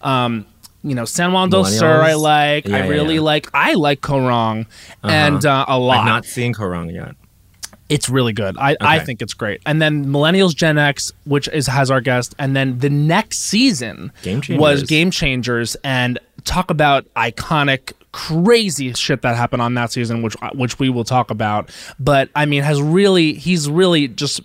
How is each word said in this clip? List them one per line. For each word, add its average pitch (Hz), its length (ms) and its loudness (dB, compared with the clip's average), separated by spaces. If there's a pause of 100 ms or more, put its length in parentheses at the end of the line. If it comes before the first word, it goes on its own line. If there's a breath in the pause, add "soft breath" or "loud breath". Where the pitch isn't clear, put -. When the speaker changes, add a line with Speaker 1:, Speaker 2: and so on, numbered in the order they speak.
Speaker 1:
um, 123 460 -2 (360)
you 147 120 -4
know, 120 100 -4
San 175 300 -2
Juan 185 160 2
del 190 160 4
Sur, 165 340 4
I 160 120 4
Speaker 2:
Millennials? 156 100 0
Speaker 1:
like. 151 440 2
Speaker 2:
Yeah, 202 100 -2
Speaker 1:
I - 80 2
Speaker 2:
yeah, 95 40 -2
Speaker 1:
really 160 280 0
Speaker 2:
yeah. 160 40 0
Speaker 1:
like. 151 320 0
I 185 220 2
like 147 260 2
Korong 120 640 0 (400 loud breath)
Speaker 2:
Uh-huh. 104 120 -2
Speaker 1:
and, 147 300 2
uh, 135 240 2
a 131 100 2
lot. 127 200 2
Speaker 2:
I've 107 80 2
not 113 180 0
seen 120 300 -4
Korong 90 380 -6
yet. 90 220 -12 (760)
Speaker 1:
It's 147 180 -2
really 123 240 0
good. 101 240 -4
I, 143 240 0
I 151 160 4
Speaker 2:
Okay. 156 80 -2
Speaker 1:
think 120 160 -8
it's 110 140 -8
great. 104 320 -6
And 156 160 0
then 151 240 0
Millennials 156 480 2
Gen 156 240 2
X, 143 340 0 (120)
which 143 240 0
is, 147 180 -4
has 135 240 0
our 131 100 2
guest, 123 380 -2
and 135 180 -2
then 135 220 -2
the 139 100 0
next 151 520 0
season 135 720 -2 (100)
Speaker 2:
Game 95 140 -4 (200)
Speaker 1:
was 147 240 4
Speaker 2:
Changers. - 80 -6
Speaker 1:
Game 160 220 2
Changers, 123 720 -2
and 123 360 0 (260)
talk 170 260 -2
about 147 340 2 (100)
iconic, 135 800 -2 (200)
crazy 170 840 0
shit - 280 -2
that 120 140 0
happened 120 240 0
on 123 140 0
that 120 180 -2
season, 117 300 -4
which, 110 120 -4 (200)
which 123 240 -4
we 135 100 0
will 120 160 -2
talk 123 260 0
about. 107 380 -4 (300 loud breath)
But, 135 380 2
I 147 100 0
mean, 143 160 0
has 147 180 0
really, 170 540 4
he's 151 340 -2
really 165 400 2
just 127 360 -6